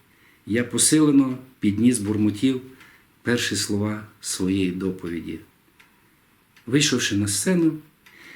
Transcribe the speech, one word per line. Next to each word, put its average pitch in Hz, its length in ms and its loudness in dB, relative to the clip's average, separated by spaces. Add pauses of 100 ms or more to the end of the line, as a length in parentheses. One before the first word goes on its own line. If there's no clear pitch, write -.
(460)
я 117 180 -2
посилено 139 720 4 (220)
підніс 107 380 4
бурмотів 104 640 0 (600)
перші 117 340 -2
слова 104 480 -4 (160)
своєї 95 500 -2
доповіді. 85 680 -6 (1300)
Вийшовши 123 500 0
на 101 120 0
сцену, 165 500 0 (580)